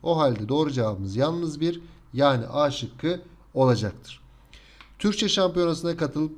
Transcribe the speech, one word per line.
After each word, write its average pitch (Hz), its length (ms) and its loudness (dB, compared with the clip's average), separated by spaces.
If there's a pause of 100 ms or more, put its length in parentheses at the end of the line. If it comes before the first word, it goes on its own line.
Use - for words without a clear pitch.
O 165 160 2
halde 113 300 2
doğru 143 220 2
cevabımız 104 460 -2
yalnız 156 440 -2
bir. 170 200 -2 (320)
Yani 131 340 2
A 147 240 0
şıkkı 160 500 -6 (340)
olacaktır. 117 680 0 (760)
Türkçe 208 300 0
şampiyonasına 175 680 0
katılıp 156 420 -2